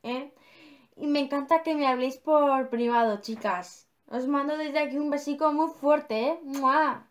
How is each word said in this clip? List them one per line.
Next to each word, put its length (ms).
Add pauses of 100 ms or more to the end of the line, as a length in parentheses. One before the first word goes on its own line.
¿eh? 320 (600)
Y 100
me 140
encanta 420
que 140
me 120
habléis 300
por 520
privado, 520
chicas. 680 (200)
Os 200
mando 280
desde 220
aquí 220
un 100
besico 420
muy 160
fuerte, 600
¿eh? 160
¡Mua! 680